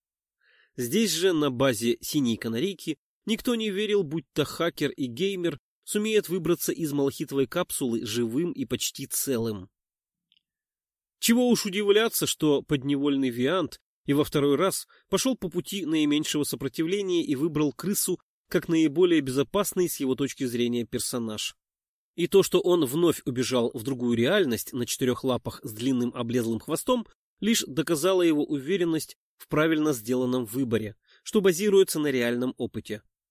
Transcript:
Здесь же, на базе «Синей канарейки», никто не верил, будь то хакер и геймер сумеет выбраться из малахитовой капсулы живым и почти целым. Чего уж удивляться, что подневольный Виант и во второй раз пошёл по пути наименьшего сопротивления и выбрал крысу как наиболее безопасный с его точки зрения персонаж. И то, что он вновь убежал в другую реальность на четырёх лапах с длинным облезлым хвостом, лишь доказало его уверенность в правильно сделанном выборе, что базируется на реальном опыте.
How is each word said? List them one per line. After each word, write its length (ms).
Здесь 360
же, 200
на 180
базе 500
«Синей 380
канарейки», 580
никто 280
не 160
верил, 340
будь 280
то 120
хакер 460
и 140
геймер 540
сумеет 460
выбраться 420
из 200
малахитовой 540
капсулы 600
живым 460
и 120
почти 420
целым. 640
Чего 320
уж 160
удивляться, 600
что 360
подневольный 640
Виант 520
и 80
во 100
второй 320
раз 300
пошёл 280
по 140
пути 340
наименьшего 600
сопротивления 800
и 140
выбрал 360
крысу 460
как 200
наиболее 520
безопасный 680
с 120
его 140
точки 300
зрения 400
персонаж. 680
И 120
то, 160
что 180
он 240
вновь 400
убежал 500
в 80
другую 340
реальность 560
на 140
четырёх 360
лапах 400
с 100
длинным 420
облезлым 460
хвостом, 460
лишь 260
доказало 560
его 220
уверенность 720
в 60
правильно 440
сделанном 540
выборе, 500
что 160
базируется 580
на 100
реальном 500
опыте. 440